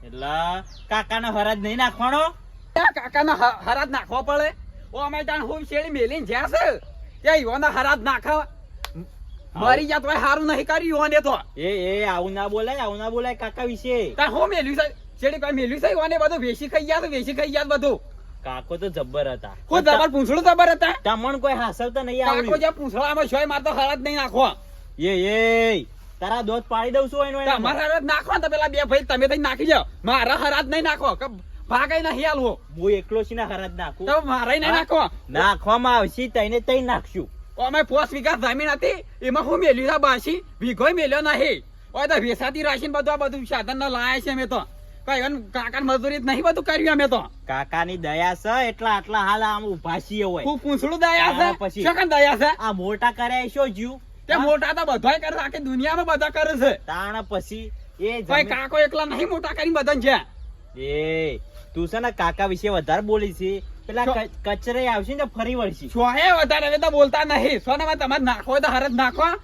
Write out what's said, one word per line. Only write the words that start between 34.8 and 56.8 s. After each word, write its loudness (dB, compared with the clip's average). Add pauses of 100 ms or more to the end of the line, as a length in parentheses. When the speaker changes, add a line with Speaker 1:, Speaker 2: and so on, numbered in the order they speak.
Speaker 1:
નાખવામાં 4
આવશે, 0
તઈને 0
તઈ 0
નાખશું. -4 (360)
Speaker 2:
અમે 2
પોસ 2
વીઘા 0
જમીન -2
હતી, -2 (180)
એમાં 0
હું 0
મેલ્યું 4
છે 2
બાસી, 2 (160)
વીઘોય 2
મેલ્યો 2
નહીં. 0 (300)
ઓય -2
તો 2
વેસાતી -2
રાખીને -2
બધું 0
આ -4
બધું -4
સાધન -4
ના -2
લાયા -2
છે -6
અમે -4
તો. -4 (400)
કઈ 0
એમ -6
કાકાની -4
મજૂરી 0
જ -8
નહીં 0
બધું 2
કર્યું 2
અમે 4
તો. 0 (160)
Speaker 1:
કાકાની -4
દયા 0
છે, 0
એટલા 0
આટલા 0
હાલ 2
આમ 0
ઊભા -4
છીએ -4
હોય. -2
Speaker 2:
હું 0
પૂંછડું -2
દયા 4
છે? -2
Speaker 1:
તારા 2
પછી. -4
Speaker 2:
શું 2
કામ 0
દયા 6
છે? 2
Speaker 1:
આ -4
મોટા 0
કર્યા -2
એ -4
શું 0
જ્યું? -10 (260)
Speaker 2:
તે 2
Speaker 1:
હા? 4
Speaker 2:
મોટા 2
તો 0
બધાય 2
કરે, -4
આખી -6
દુનિયામાં -2
બધા 2
કરે 0
છે. 4
Speaker 1:
તાણ -6